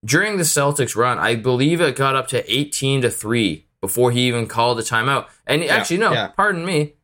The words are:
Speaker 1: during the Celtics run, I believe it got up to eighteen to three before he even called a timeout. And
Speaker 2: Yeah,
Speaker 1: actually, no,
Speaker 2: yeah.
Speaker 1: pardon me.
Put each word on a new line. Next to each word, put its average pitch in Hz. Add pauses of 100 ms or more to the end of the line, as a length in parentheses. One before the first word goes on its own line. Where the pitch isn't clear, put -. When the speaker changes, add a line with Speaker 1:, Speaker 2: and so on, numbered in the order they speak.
Speaker 1:
during 185
the 180
Celtics 147
run, 117
I 107
believe 123
it 143
got 135
up 131
to -
eighteen 135
to 120
three 107 (160)
before 120
he 123
even 120
called 117
a 113
timeout. 117 (180)
And 147
Speaker 2:
Yeah, 170
Speaker 1:
actually, 180
no, 202
Speaker 2:
yeah. 110
Speaker 1:
pardon 190
me. 151 (120)